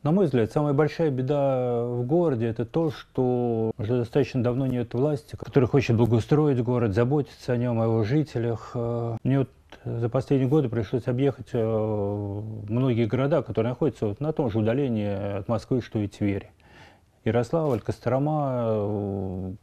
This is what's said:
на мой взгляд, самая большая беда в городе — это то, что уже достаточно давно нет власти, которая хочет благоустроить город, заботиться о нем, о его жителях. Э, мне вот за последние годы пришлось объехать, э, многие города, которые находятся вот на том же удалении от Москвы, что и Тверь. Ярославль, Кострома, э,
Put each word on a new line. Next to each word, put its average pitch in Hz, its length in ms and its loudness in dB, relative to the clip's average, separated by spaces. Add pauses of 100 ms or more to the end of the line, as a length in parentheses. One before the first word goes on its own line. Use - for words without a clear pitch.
на 147 80 2
мой 190 140 4
взгляд, 120 260 2
самая 147 220 2
большая 151 360 2
беда 127 760 0
в 123 200 -2
городе — 143 420 2
это 113 180 -2
то, 160 260 0
что 120 880 0
уже 113 200 0
достаточно 123 460 0
давно 123 240 0
нет 123 260 -4
власти, 143 440 -2
которая 123 320 2
хочет 123 260 4
благоустроить 120 680 4
город, 120 320 0
заботиться 131 600 0
о 120 40 0
нем, 120 220 0
о 113 60 2
его 113 180 2
жителях. 117 720 -2
Э, 117 480 -4
мне 135 160 2
вот 135 100 0 (360)
за 117 240 -4
последние 131 400 2
годы 143 180 4
пришлось 113 400 -2
объехать, 127 460 -2
э, 104 880 -2 (260)
многие 120 380 2
города, 135 380 0
которые 113 260 -2
находятся 127 380 -2
вот 101 120 -4
на 156 140 -2
том 131 180 0
же 113 80 0
удалении 107 760 -2
от 98 100 -8
Москвы, 120 340 -2
что - 180 -6
и 101 100 -2
Тверь. 101 420 -4 (720)
Ярославль, 120 560 0
Кострома, 135 840 -2
э, 98 960 -4